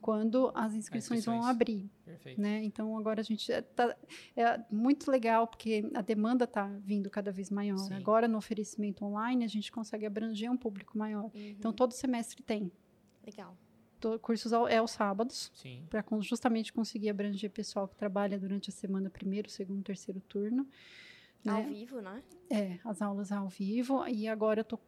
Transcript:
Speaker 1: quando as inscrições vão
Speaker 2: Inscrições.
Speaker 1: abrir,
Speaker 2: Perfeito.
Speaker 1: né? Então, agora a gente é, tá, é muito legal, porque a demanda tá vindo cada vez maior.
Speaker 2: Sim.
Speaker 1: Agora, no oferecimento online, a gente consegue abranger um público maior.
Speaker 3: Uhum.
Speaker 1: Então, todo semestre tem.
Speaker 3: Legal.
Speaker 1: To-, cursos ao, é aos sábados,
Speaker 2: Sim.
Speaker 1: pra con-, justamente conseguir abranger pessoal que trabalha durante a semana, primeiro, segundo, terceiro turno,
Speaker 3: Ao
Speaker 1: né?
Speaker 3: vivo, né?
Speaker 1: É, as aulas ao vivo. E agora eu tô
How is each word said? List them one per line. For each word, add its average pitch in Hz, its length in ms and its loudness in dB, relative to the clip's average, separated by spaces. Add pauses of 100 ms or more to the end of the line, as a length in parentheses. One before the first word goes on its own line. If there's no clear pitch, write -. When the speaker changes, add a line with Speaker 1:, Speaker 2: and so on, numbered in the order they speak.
Speaker 1:
quando 226 520 4
as 220 200 0
inscrições 220 500 -2
vão 233 120 0
Speaker 2:
Inscrições. 233 200 2
Speaker 1:
abrir, 214 340 0 (140)
Speaker 2:
Perfeito. 165 340 -12
Speaker 1:
né? 208 240 0
Então, 220 340 -4
agora 220 260 -2
a - 20 -2
gente 214 260 -2
é, 254 120 2
tá, - 340 2 (400)
é 233 240 4 (100)
muito 254 400 4
legal, 226 360 6
porque 220 480 -2
a 233 80 -2
demanda 226 440 4
tá 202 200 -2 (180)
vindo 196 240 0
cada 208 240 -4
vez 190 180 -6
maior. 202 280 0
Speaker 2:
Sim. 196 160 -4
Speaker 1:
Agora, 214 340 6
no 220 80 2
oferecimento 208 640 -4
online, 220 440 0
a - 20 -2
gente 208 240 -4
consegue 214 320 -6
abranger 214 460 -2
um 247 80 2
público 214 400 -4
maior. 214 260 -2
Speaker 3:
Uhum. 220 60 -8 (280)
Speaker 1:
Então, 220 140 0
todo 240 200 4
semestre 240 500 -2
tem. 208 280 -2 (560)
Speaker 3:
Legal. 185 300 -18 (440)
Speaker 1:
To-, 226 180 0
cursos 226 340 0
ao, 233 160 6
é 226 80 8
aos 226 140 4
sábados, 208 640 0
Speaker 2:
Sim. 131 340 -14
Speaker 1:
pra 214 140 -2
con-, 214 180 0
justamente 226 500 0
conseguir 214 380 -2
abranger 202 420 -2
pessoal 202 380 -4
que - 80 -16
trabalha 202 420 0
durante 196 300 -4
a 190 60 -8
semana, 190 340 -2
primeiro, 196 400 -4
segundo, 196 340 -6
terceiro 190 380 -6
turno, 226 480 -2 (760)
Speaker 3:
Ao 214 160 2
Speaker 1:
né? - 40 -2
Speaker 3:
vivo, 240 360 -8
né? 202 200 -10 (280)
Speaker 1:
É, 196 340 0
as 220 160 -4
aulas 202 320 -2
ao 196 160 -2
vivo. 240 580 0
E 220 220 -2
agora 220 320 4
eu 220 40 0
tô 220 240 -6